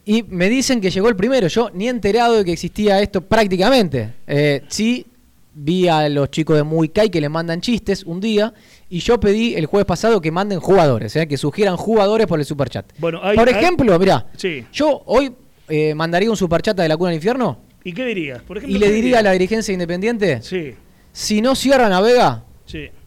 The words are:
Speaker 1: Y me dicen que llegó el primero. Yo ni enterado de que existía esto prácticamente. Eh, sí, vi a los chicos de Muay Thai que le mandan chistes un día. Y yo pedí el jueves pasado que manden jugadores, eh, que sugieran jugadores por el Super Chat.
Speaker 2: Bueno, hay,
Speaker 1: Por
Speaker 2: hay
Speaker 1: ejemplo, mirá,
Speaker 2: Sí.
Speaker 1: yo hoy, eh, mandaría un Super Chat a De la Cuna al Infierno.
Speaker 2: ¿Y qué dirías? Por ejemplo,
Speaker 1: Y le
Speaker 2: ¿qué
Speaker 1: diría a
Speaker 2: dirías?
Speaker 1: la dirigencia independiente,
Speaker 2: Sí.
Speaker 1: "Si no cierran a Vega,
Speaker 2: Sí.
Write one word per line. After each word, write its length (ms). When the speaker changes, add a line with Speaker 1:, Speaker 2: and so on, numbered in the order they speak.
Speaker 1:
Y 180
me 260
dicen 320
que 120
llegó 160
el 80
primero. 320
Yo 260
ni 140
enterado 480
de 80
que 80
existía 500
esto 180
prácticamente. 920
Eh, 400
sí, 360
vi 340
a 200
los 220
chicos 260
de 60
Muay 280
Thai 200
que 100
le 80
mandan 320
chistes 440
un 160
día. 340
Y 120
yo 180
pedí 380
el 100
jueves 200
pasado 340
que 100
manden 300
jugadores, 560
eh, 100
que 100
sugieran 400
jugadores 520
por 100
el 80
Super 240
Chat. 260
Speaker 2:
Bueno, 280
hay, 120
Speaker 1:
Por 120
Speaker 2:
hay 80
Speaker 1:
ejemplo, 420
mirá, 280
Speaker 2:
Sí. 360
Speaker 1:
yo 340
hoy, 260
eh, 280
mandaría 340
un 60
Super 260
Chat 160
a 60
De 40
la 80
Cuna 140
al 60
Infierno. 420
Speaker 2:
¿Y 100
qué 140
dirías? 360
Por 160
ejemplo, 180
Speaker 1:
Y 20
le 80
Speaker 2:
¿qué 60
Speaker 1:
diría 240
a 20
Speaker 2:
dirías? 60
Speaker 1:
la 80
dirigencia 400
independiente, 680
Speaker 2:
Sí. 320
Speaker 1:
"Si 320
no 140
cierran 360
a 80
Vega, 440
Speaker 2:
Sí. 220